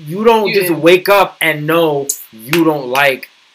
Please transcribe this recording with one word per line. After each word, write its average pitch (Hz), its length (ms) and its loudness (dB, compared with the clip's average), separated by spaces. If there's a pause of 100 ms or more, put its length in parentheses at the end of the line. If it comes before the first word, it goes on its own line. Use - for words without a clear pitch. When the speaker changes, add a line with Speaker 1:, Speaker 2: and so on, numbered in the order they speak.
Speaker 1:
you 190 180 -8
don't 220 280 2
just 190 160 0
Speaker 2:
feuding. 156 140 -2
Speaker 1:
wake 180 260 2
up 196 320 2
and 151 260 -4
know 156 420 -2 (240)
you 135 320 -2
don't 147 240 -2
like 131 400 -2 (260)